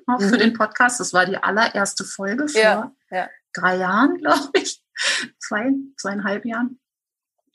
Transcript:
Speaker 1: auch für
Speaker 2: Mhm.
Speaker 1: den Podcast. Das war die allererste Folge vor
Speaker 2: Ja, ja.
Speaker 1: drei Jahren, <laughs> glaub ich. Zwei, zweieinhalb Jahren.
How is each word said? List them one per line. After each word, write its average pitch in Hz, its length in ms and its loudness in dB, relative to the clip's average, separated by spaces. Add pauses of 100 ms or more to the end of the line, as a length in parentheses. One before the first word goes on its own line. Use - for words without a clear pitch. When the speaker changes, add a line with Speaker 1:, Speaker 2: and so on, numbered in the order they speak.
Speaker 1:
auch 247 120 2
für 202 140 2
Speaker 2:
Mhm. 240 40 4
Speaker 1:
den 226 160 4
Podcast. 247 440 2
Das 180 140 -6
war 180 140 4
die 190 100 -2
allererste 202 680 -2
Folge 208 440 -6
vor 220 120 0
Speaker 2:
Ja, 214 320 2 (200)
ja. 185 180 -4 (240)
Speaker 1:
drei 185 220 0
Jahren, 214 420 2
<laughs> - 20 -16
glaub 294 380 2
ich. - 240 -8 (560)
Zwei, 220 320 -4 (260)
zweieinhalb 202 480 -4
Jahren. 240 360 -6 (760)